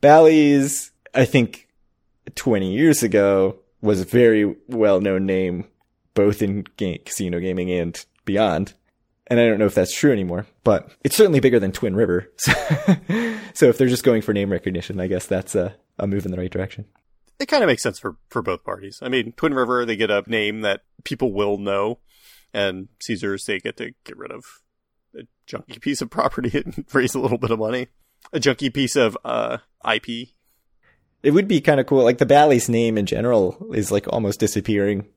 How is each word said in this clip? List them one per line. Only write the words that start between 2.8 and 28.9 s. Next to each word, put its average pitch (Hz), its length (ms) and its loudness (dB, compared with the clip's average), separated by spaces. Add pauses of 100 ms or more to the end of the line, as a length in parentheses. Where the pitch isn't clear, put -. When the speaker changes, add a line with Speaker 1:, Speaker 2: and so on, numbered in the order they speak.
Speaker 1:
ago 98 540 2 (260)
was 104 180 0
a 92 40 -4
very 110 520 4 (120)
well-known 98 580 0
name, 92 400 -2 (480)
both 101 260 2
in 101 240 -4 (140)
ga-, 92 200 -6
casino 87 420 -8
gaming 92 300 -4
and 85 340 -4 (200)
beyond. 95 480 -2 (540)
And 120 140 0
I 117 60 4
don't 107 120 2
know 104 80 2
if 98 80 0
that's 92 200 0
true 143 180 2
anymore, 92 340 -4 (180)
but 104 240 0 (160)
it's 135 120 -2
certainly 175 240 4
bigger 120 200 4
than 95 120 -4
Twin 101 240 -4
River. 90 420 0
<laughs> - 0 -
So, - 140 -2 (1000)
so 147 140 4
if 117 100 2
they're 131 100 2
just 123 160 -2
going 113 180 2
for 110 100 -4
name 101 200 -2
recognition, 92 480 -6
I 92 60 -4
guess 92 200 -4
that's 92 280 -6
a, 90 200 -4 (240)
a 101 80 -4
move 98 180 -4
in 92 60 -8
the 90 80 -8
right 90 120 -8
direction. 98 340 -10 (540)
Speaker 2:
It 277 100 -8
kinda 262 180 2
makes 127 160 0
sense 110 160 -6
for, 90 180 -10 (120)
for 120 140 -6
both 90 220 -6
parties. 98 380 -12
I 131 60 -10
mean, 120 240 -4
Twin 160 220 -2
River, 123 300 0
they 113 120 -4
get 104 140 0
a 101 160 0
name 107 360 -4
that 98 200 -2 (220)
people 127 280 -4
will 101 260 -2
know, 101 400 -4 (560)
and 98 340 -4 (140)
Caesars, 98 420 -6
they 101 140 -6
get - 200 -10
to - 140 -12 (120)
get - 120 -20
rid - 140 -16
of - 140 -16 (720)
a - 40 -20 (280)
junky - 300 -16
piece 143 220 -4
of - 80 -10
property 127 480 -4
<laughs> 123 60 -6
and - 280 -12
raise 127 220 0
a 135 60 -4
little 123 180 -2
bit 113 120 -4
of 113 80 -2
money. 117 300 -6 (440)
A 165 80 -4
junky 131 320 0
piece 135 240 -2